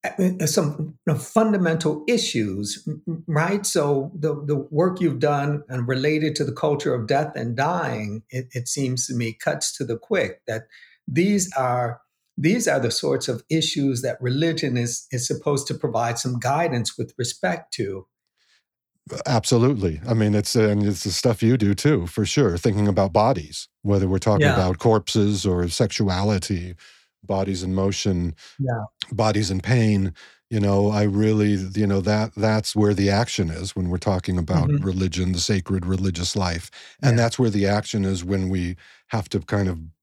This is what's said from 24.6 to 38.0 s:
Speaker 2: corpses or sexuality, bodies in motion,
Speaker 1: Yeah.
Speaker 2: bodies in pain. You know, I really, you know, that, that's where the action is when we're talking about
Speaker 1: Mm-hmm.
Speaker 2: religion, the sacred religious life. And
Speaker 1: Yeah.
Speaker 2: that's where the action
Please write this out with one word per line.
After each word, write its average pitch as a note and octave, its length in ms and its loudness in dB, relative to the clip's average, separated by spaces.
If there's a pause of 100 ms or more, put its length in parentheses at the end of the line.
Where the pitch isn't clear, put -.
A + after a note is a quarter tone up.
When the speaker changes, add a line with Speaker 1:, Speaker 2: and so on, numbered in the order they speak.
Speaker 2:
corpses G#2 680 2
or F2+ 240 2
sexuality, F#2+ 1080 0 (480)
bodies G2 400 -2
in F#2 120 -2
motion, F#2+ 600 0 (240)
Speaker 1:
Yeah. A#2+ 260 -2 (280)
Speaker 2:
bodies G#2+ 380 2
in F#2 100 -2
pain. G#2 540 2 (340)
You A2+ 120 0
know, G2+ 300 4
I G#2 120 2
really, G#2 500 4 (220)
you G#2 120 2
know, G2 140 2
that, G#2+ 340 0
that's G#2+ 400 0
where G#2 200 4
the G2 160 2
action G2 400 0
is E2 260 -8
when F2+ 140 -2
we're F2+ 80 -2
talking F#2 400 0
about E2 320 2
Speaker 1:
Mm-hmm. F#2+ 140 0
Speaker 2:
religion, F#2 480 -2
the F2 80 -2
sacred F#2+ 440 -2
religious F2+ 500 -2
life. F2 360 -4 (320)
And C3 160 4
Speaker 1:
Yeah. A#2+ 60 4
Speaker 2:
that's A2+ 140 -2
where A#2+ 120 4
the G2 160 2
action G2+ 400 0